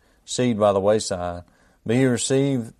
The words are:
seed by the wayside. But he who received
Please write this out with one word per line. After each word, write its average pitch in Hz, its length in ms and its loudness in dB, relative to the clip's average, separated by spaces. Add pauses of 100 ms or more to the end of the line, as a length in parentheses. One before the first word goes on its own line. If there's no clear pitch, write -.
(260)
seed 123 340 -2
by 104 140 4
the 98 80 0
wayside. 90 640 -2 (420)
But 113 100 0
he 131 80 2
who 127 60 4
received 127 720 -2